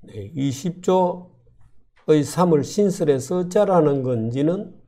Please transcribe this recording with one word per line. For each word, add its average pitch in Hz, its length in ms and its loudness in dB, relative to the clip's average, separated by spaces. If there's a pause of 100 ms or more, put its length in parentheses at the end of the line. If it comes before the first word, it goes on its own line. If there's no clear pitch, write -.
네, 104 300 -16
이십 139 520 -6
조의 - 1400 -2
삼을 165 400 2
신설해서 175 760 0
어쩌라는 175 640 2
건지는 131 840 -2